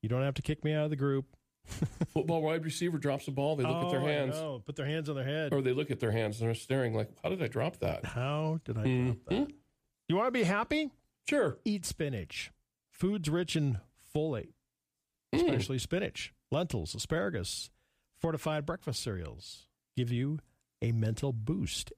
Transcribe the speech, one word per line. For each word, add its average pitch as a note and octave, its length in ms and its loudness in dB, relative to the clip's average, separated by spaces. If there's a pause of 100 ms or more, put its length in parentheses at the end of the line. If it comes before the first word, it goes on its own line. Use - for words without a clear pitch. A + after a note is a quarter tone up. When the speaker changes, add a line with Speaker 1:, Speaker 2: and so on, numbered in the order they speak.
Speaker 1:
You A2 60 -2
don't B2 140 0
have C#3 120 0
to - 80 -4
kick - 220 -4
me D3+ 80 2
out D3+ 120 2
of D3+ 60 0
the D3+ 60 -2
group." C3+ 300 2 (400)
<laughs> - 0 - (460)
Speaker 2:
Football D#3+ 300 2
wide D#3 220 0
receiver E3 340 0
drops C#3 280 0
the C#3+ 60 -4
ball. C#3 240 2
They C#3 80 2
look E3 200 2
at F3 60 0
their C#3 100 2
Speaker 1:
Oh, C#3 60 2
I D3+ 60 2
Speaker 2:
hands. C3+ 240 0
Speaker 1:
know. D3 280 -6
Put D3 120 -10
their C#3 100 -4
hands D3+ 220 -2
on D3 80 -2
their C3+ 80 -2
head. D3 280 0
Speaker 2:
Or C#3 80 4
they B2+ 120 4
look C#3+ 180 0
at B2+ 100 -2
their A2 120 2
hands A2 280 2
and A2+ 80 2
they're A2+ 60 2
staring B2 400 0
like, A2 160 0 (120)
"How E3 80 -2
did F#3 120 0
I B2+ 60 2
drop C#3+ 300 -2
that?" - 280 -2
Speaker 1:
How D3+ 580 -2
did A2+ 140 -4
I G#2+ 60 0
Speaker 2:
Mm-hmm. B2+ 220 4
Speaker 1:
drop G#3 420 0
that? - 60 -14 (540)
You E3 80 2
wanna A#3 140 2
be A#3+ 140 2
happy? A#3 460 2 (380)
Speaker 2:
Sure. A3+ 360 4
Speaker 1:
Eat G#3 220 0
spinach. - 640 -4 (400)
Food's F#3 380 0
rich E3+ 280 0
in C#3 240 2 (340)
folate, D3+ 380 -2 (840)
Speaker 2:
Mm. D#4+ 60 4
Speaker 1:
especially C3+ 380 2
spinach. - 540 -4 (200)
Lentils, C#3 420 0
asparagus, D#3 760 -4 (500)
fortified D#3 460 0
breakfast - 360 -4
cereals E2+ 640 -8 (300)
give A#2+ 160 0
you C3+ 260 0 (440)
a A#2 100 2
mental A2+ 400 0
boost A#2+ 640 -4